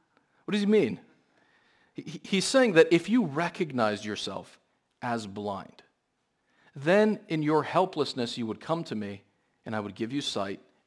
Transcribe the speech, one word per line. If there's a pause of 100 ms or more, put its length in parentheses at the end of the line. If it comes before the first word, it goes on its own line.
(440)
What
does
he
mean? (960)
He,
he,
he's
saying
that
if
you
recognized
yourself (440)
as
blind, (920)
then
in
your
helplessness
you
would
come
to
me, (420)
and
I
would
give
you
sight, (260)